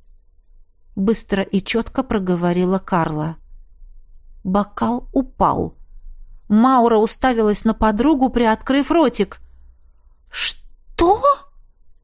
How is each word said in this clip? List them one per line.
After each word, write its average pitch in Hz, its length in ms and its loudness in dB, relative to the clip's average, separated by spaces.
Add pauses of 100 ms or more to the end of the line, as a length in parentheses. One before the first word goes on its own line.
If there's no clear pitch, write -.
(960)
быстро 202 460 0
и 196 200 -2
чётко - 420 -4
проговорила 180 760 0
Карла. 160 580 -4 (1040)
Бокал 208 680 -4
упал. 196 640 -2 (720)
Маура 233 480 4
уставилась 220 680 0
на 226 100 2
подругу, 247 560 2
приоткрыв 247 640 0
ротик. 262 480 0 (880)
"Что?" - 920 -2 (840)